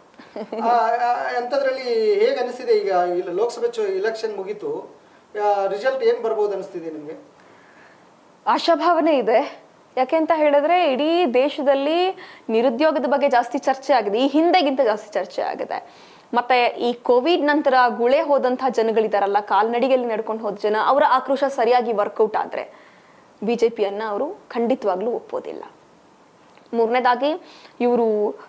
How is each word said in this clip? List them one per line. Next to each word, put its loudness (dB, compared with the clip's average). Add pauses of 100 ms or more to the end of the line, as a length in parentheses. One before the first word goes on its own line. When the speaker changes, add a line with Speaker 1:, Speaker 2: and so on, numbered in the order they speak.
(640)
Speaker 1:
ಆ, -2
ಆ, 0
ಅಂಥದ್ರಲ್ಲಿ 0
ಹೇಗೆ 2
ಅನಿಸ್ತಿದೆ -2
ಈಗ? 2
ಇಲ್ಲ, 0
ಲೋಕಸಭೆ -2
ಚು-, -4
ಎಲೆಕ್ಷನ್ -4
ಮುಗೀತು, -8 (440)
ಆ, 2
ರಿಸಲ್ಟ್ -2
ಏನ್ 2
ಬರ್ಬೋದು 0
ಅನಿಸ್ತಿದೆ -10
ನಿಮ್ಗೆ? -14 (1120)
Speaker 2:
ಆಶಾಭಾವನೆ 2
ಇದೆ. 0 (380)
ಯಾಕೆ 0
ಅಂತ 0
ಹೇಳಿದ್ರೆ 2
ಇಡೀ 2
ದೇಶದಲ್ಲಿ 0 (320)
ನಿರುದ್ಯೋಗದ 2
ಬಗ್ಗೆ 2
ಜಾಸ್ತಿ 0
ಚರ್ಚೆ -2
ಆಗಿದೆ, 2
ಈ 2
ಹಿಂದೆಗಿಂತ 2
ಜಾಸ್ತಿ -2
ಚರ್ಚೆ -4
ಆಗಿದೆ. -8 (420)
ಮತ್ತೆ 2
ಈ -2
ಕೋವಿಡ್ 2
ನಂತರ 2 (140)
ಗುಳೆ 2
ಹೋದಂಥ 0
ಜನಗಳಿದಾರಲ್ಲ, 0
ಕಾಲ್ನಡಿಗೆಯಲ್ಲಿ 0
ನಡ್ಕೊಂಡು -4
ಹೋದ -6
ಜನ, 0
ಅವರ 4
ಆಕ್ರೋಶ 0
ಸರಿಯಾಗಿ 0
ವರ್ಕೌಟ್ 0
ಆದ್ರೆ -6 (720)
ಬಿ -2
ಜೆ 0
ಪಿಯನ್ನ -4
ಅವರು -4 (200)
ಖಂಡಿತವಾಗ್ಲೂ -2
ಒಪ್ಪೋದಿಲ್ಲ. -10 (1120)
ಮೂರನೇದಾಗಿ 0 (380)
ಇವರು 0 (100)